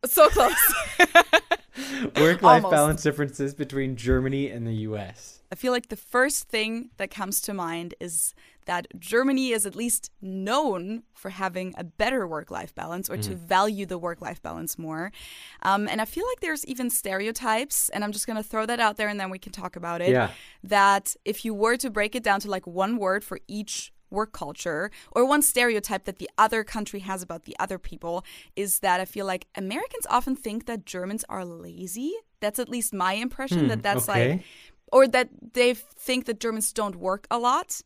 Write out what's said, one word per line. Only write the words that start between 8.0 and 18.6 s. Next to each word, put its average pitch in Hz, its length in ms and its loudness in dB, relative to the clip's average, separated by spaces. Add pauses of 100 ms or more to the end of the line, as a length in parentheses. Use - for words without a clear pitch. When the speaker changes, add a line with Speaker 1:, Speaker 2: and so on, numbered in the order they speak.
Speaker 1:
is - 340 -4 (320)
that 175 200 -4 (120)
Germany 262 540 2
is 214 120 0
at 196 100 -6
least 226 360 -4 (100)
known 196 840 -2 (120)
for - 160 -14
having 185 480 -6
a 175 60 -10
better 214 420 -2
work-life 151 480 -10
balance 175 340 -8
or - 80 -6
to 202 140 -4
Speaker 2:
Mm. 185 80 -6
Speaker 1:
value 190 480 0
the 180 100 -6
work-life 170 460 -8
balance 165 360 -8
more. 165 320 -8 (520)
Um, 202 260 2
and 214 140 -2
I - 20 0
feel 359 220 -6
like 494 140 -4
there's 320 260 -4
even 247 240 -4
stereotypes, 220 1000 -2
and 208 160 -4
I'm 214 80 -6
just 208 140 -6
gonna 220 160 -4
throw 220 240 -4